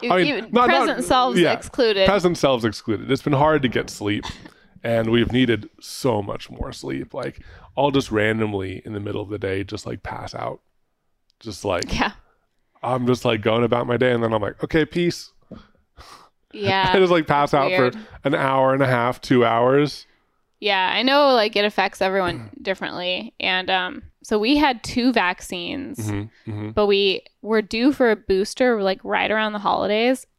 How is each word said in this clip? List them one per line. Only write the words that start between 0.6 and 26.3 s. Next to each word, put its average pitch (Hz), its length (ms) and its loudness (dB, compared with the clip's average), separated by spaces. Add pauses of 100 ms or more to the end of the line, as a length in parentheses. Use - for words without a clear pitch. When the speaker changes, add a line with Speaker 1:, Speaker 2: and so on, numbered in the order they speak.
Speaker 1:
present 262 360 2
selves 254 340 2
Speaker 2:
yeah. 151 140 4
Speaker 1:
excluded. 208 560 0
Speaker 2:
Present 180 300 2
selves 127 260 2
excluded. 107 460 -4
It's 135 120 0
been 151 100 0
hard 147 300 2
to 127 60 2
get - 220 -4
sleep, 104 340 -4 (580)
and 113 280 0
we've 113 220 2
needed 120 360 2 (120)
so 110 420 -2
much 107 280 -10
more - 220 -10
sleep. 135 420 -10
Like, - 260 -10 (360)
I'll 143 140 2
just 135 200 0
randomly 104 760 -2
in 110 100 -12
the 101 60 -8
middle 104 220 -8
of 98 60 -12
the 104 100 -8
day 98 260 -4
just, 101 220 -12
like, 120 160 -10
pass - 320 -12
out. 117 260 -8 (800)
Just, 107 240 -14
like, 90 280 -2
Speaker 1:
Yeah. - 200 -2 (720)
Speaker 2:
I'm 123 240 -2
just, 123 180 0
like, 117 180 2
going 117 220 2
about 120 220 0
my 120 100 0
day, 127 160 4
and 117 100 0
then 113 100 0
I'm 107 100 0
like, - 220 -6
"Okay, 156 200 2
peace." - 480 -4 (1200)
Speaker 1:
Yeah. 190 380 0
Speaker 2:
<laughs> 185 40 0
I 190 40 4
just, 180 140 6
like, 165 140 2
pass 143 280 2
out 143 140 4
Speaker 1:
Weird. 127 260 2
Speaker 2:
for - 60 -16 (240)
an 139 100 0
hour 135 400 2
and 139 80 2
a 131 40 2
half, 123 340 0
two 123 240 4
hours. 127 640 2 (520)
Speaker 1:
Yeah, 190 340 0
I 208 100 0
know, 277 320 4
like, 220 200 2
it 202 100 2
affects 202 360 -2
everyone 175 560 -2
Speaker 2:
<clears throat> - 60 -18
Speaker 1:
differently. 180 800 -6
And, 185 300 -2
um, 185 320 -2 (200)
so 214 160 -2
we 240 180 2
had 277 260 0
two 247 300 0
vaccines, 180 840 -4
Speaker 2:
Mm-hmm, 107 520 -8